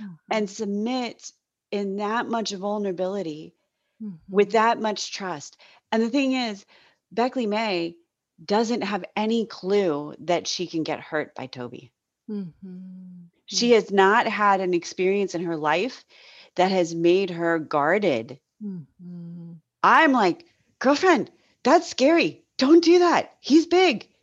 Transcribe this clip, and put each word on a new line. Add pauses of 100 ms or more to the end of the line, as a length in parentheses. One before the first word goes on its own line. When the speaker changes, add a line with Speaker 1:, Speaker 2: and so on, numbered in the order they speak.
(300)
Speaker 1:
and
Speaker 2:
Mm-hmm.
Speaker 1:
submit (400)
in
that
much
vulnerability (760)
with
Speaker 2:
Mm-hmm.
Speaker 1:
that
much
trust? (340)
And
the
thing
is, (460)
Beckley
May (480)
doesn't
have (120)
any
clue
that
she
can
get
hurt
by
Toby. (380)
Speaker 2:
Mm-hmm. (220)
Speaker 1:
She
Speaker 2:
Yeah.
Speaker 1:
has
not
had
an
experience
in
her
life (520)
that
has
made
her
guarded. (220)
Speaker 2:
Mm-hmm. (280)
Speaker 1:
I'm
like, (340)
"Girlfriend, (320)
that's
scary." (140)
"Don't
do
that.
He's
big. (160)